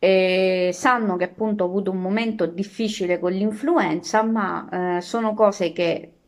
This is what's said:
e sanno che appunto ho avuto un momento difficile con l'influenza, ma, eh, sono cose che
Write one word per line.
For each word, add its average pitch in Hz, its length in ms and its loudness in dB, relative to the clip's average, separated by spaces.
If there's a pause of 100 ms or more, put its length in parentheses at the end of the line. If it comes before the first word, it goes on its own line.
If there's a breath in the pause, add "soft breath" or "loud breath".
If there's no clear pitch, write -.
e 185 680 4
sanno 226 420 2
che 175 80 -2
appunto 208 400 -2
ho 180 40 2
avuto 196 220 -2
un 185 100 -2
momento 208 460 -2
difficile 185 720 -2
con 175 140 -2
l'influenza, 214 880 0
ma, 180 760 -2
eh, 175 40 -2
sono 220 320 -2
cose 202 380 2
che 170 400 -2 (160)